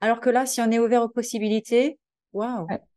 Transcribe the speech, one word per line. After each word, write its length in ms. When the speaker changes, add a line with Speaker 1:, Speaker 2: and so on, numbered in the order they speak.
Speaker 1:
Alors 200
que 100
là, 160
si 160
on 80
est 80
ouvert 240
aux 80
possibilités, 880
waouh, 360
Speaker 2:
Ouais. 120